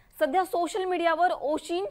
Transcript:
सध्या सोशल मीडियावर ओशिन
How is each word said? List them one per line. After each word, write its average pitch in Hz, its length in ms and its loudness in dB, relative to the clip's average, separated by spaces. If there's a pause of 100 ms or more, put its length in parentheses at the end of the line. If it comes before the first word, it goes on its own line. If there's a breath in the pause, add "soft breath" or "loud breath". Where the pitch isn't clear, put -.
(200 soft breath)
सध्या 320 240 2
सोशल 349 400 -2
मीडियावर 339 460 2
ओशिन 330 600 -4